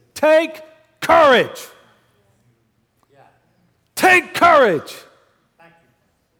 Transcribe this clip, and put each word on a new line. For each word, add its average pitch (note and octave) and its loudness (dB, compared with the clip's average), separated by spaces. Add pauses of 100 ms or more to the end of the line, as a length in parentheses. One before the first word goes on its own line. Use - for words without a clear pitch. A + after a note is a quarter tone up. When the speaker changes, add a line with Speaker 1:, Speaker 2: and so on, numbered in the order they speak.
(140)
Speaker 1:
"Take D#4 -2 (380)
courage! C#4+ 0 (1500)
Speaker 2:
Yeah. C#3 -20 (760)
Speaker 1:
Take F4+ -2
courage!" C4 0 (640)
Speaker 2:
Thank E3+ -20
you. - -20 (520)